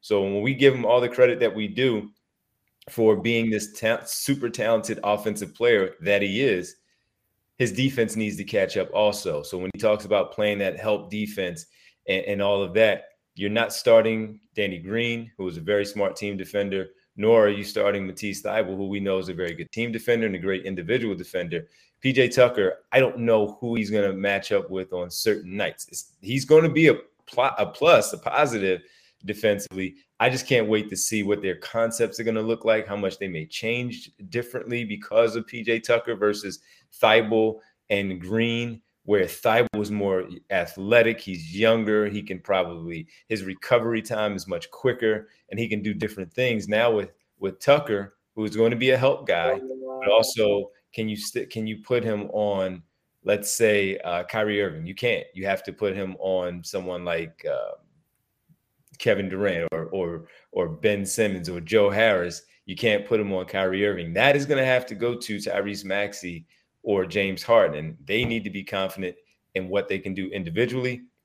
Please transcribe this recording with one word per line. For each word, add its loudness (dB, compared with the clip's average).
So 2
when -2
we 0
give 6
him -4
all 6
the 0
credit 4
that 2
we -4
do 0
for 4
being 0
this -4
ta-, 0
super -4
talented 0
offensive -2
player 4
that 2
he -2
is, -2
his 0
defense 0
needs -4
to -8
catch 0
up -2
also. 0
So -10
when -6
he -10
talks 2
about 0
playing 0
that -2
help -2
defense -6
and, 0
and -2
all 2
of -6
that, 4
you're -4
not 0
starting 4
Danny -2
Green, -4
who -6
is -8
a -10
very 0
smart -4
team -6
defender, -4
nor 6
are 6
you -4
starting 0
Matisse -8
Thybulle, -2
who -6
we -6
know 0
is -6
a -8
very -6
good -14
team -6
defender 0
and -2
a -8
great -4
individual -2
defender. -6
P 0
J 6
Tucker, 4
I 6
don't 4
know 2
who -4
he's -2
gonna 2
match -2
up 0
with -6
on -4
certain -2
nights. -4
It's, -14
he's -4
gonna 8
be 6
a 6
pl-, 0
a 2
plus, 4
a -10
positive 0
defensively. -2
I 4
just -2
can't 2
wait 0
to -8
see -2
what 0
their -4
concepts -2
are -6
gonna 0
look -2
like, 2
how -6
much -4
they -6
may -8
change -6
differently -6
because 0
of -6
P -12
J 0
Tucker 0
versus -2
Thybulle 4
and -2
Green, -2
where 4
Thybulle 0
was -2
more -2
athletic. 2
He's -10
younger. 2
He -6
can -10
probably, -4
his -4
recovery 0
time -4
is -10
much -8
quicker, -2
and -10
he -4
can -4
do -4
different -8
things. -2
Now 4
with, 0
with -6
Tucker, 2
who's -4
going 4
to -2
be 2
a 4
help 2
guy, 2
but -8
also 2
can -4
you -6
st-, -8
can -6
you -8
put -2
him -4
on, -2
let's 0
say, 2
uh, -4
Kyrie 0
Irving? -4
You -10
can't. -2
You -8
have -2
to -10
put -2
him -6
on -2
someone -8
like, -6
uh, -6
Kevin 0
Durant -2
or, -6
or, -6
or -2
Ben 0
Simmons -2
or -8
Joe 4
Harris. 2
You -10
can't 0
put 2
him 0
on -4
Kyrie 0
Irving. -4
That 4
is -2
gonna 0
have 0
to -12
go -2
to -8
Tyrese -6
Maxey -6
or 0
James -2
Harden. 4
They 0
need -4
to -8
be -8
confident -6
in -4
what -2
they -2
can -6
do -6
individually. -4